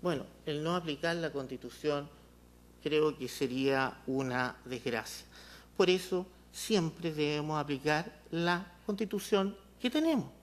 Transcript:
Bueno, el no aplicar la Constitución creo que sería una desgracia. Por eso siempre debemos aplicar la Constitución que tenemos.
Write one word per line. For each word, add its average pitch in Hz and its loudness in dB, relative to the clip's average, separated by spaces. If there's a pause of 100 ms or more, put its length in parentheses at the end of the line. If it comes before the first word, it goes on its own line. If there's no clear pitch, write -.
Bueno, 156 0 (200)
el 151 -4
no 170 0
aplicar 165 -2
la 160 -4
Constitución 143 -4 (720)
creo 151 4
que 127 -6
sería 135 0
una 127 0
desgracia. 120 -6 (500)
Por 185 8
eso 185 2 (260)
siempre 170 0
debemos 151 0
aplicar 147 0
la 175 0
Constitución 202 0 (240)
que 247 0
tenemos. 302 2 (180)